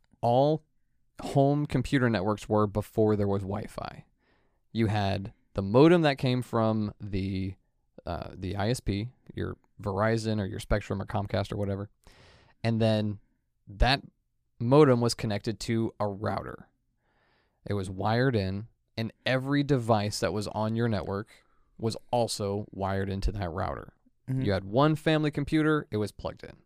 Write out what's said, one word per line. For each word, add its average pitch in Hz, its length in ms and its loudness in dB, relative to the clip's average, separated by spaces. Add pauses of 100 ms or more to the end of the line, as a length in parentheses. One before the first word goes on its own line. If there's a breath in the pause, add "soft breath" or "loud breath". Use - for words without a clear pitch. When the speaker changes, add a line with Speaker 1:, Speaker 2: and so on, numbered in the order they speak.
(200)
Speaker 1:
all 135 420 2 (580)
home 143 460 2
computer 127 420 2
networks 107 400 0
were 107 200 4
before 107 480 0
there 101 100 0
was 101 160 0
Wi-Fi. - 640 -10 (680)
You 113 140 2
had 98 460 -2 (220)
the 98 80 0
modem 147 400 8
that 143 160 2
came 127 220 0
from 110 600 0
the, 95 540 -4 (520)
uh, - 260 -8
the 92 220 -8
I 101 160 -2
S 127 80 -2
P, 101 300 -4 (260)
your 92 220 -6 (260)
Verizon 107 560 0
or 101 80 -4
your 104 140 -8
Spectrum 104 420 -4
or - 20 -6
Comcast 101 460 -4
or 107 60 -6
whatever, 101 340 -6 (720 soft breath)
and 113 180 0
then 107 380 0 (600)
that 123 240 4 (560)
modem 127 420 6
was 120 140 0
connected 104 460 -4
to 113 380 -2
a 104 80 -2
router. 98 640 -6 (1000)
It 101 80 -4
was 95 160 -4
wired 113 460 0
in, 98 300 -2 (300)
and 113 160 -6 (120)
every 135 380 0
device 113 580 0
that 92 120 0
was 101 160 -4
on 110 280 -2
your 117 120 0
network 98 400 -4 (500)
was 110 180 -4 (140)
also 104 600 -2
wired 95 380 -2
into 95 240 0
that 98 180 -4
router. 80 440 -6 (360)
Speaker 2:
Mm-hmm. 131 120 0
Speaker 1:
You 104 100 2
had 92 120 0
one 139 320 2
family 156 340 0
computer, 151 600 0
it 110 60 -4
was 107 160 -2
plugged - 320 -12
in - 220 -18